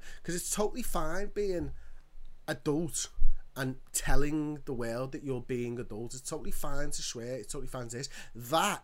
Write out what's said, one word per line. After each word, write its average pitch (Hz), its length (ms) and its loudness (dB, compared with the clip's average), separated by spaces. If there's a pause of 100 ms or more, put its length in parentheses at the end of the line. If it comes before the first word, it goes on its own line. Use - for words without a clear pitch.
(240)
'cause 170 120 -4
it's - 180 -6
totally 208 300 -2
fine 185 500 0
being 180 380 -4 (760)
adult 151 580 -2 (480)
and 131 220 -6 (140)
telling 147 760 4
the 143 80 -6
world 120 380 -4
that 143 120 -10
you're 131 180 -4
being 120 380 -4
adult. 117 340 -10
It's 127 160 -12
totally 160 220 -4
fine 143 400 2
to - 100 -2
swear. 123 360 -8
It's 107 140 -12
totally 127 160 -6
fine 123 200 -8
to 120 100 -10
this. 143 120 -8 (260)
That 160 480 0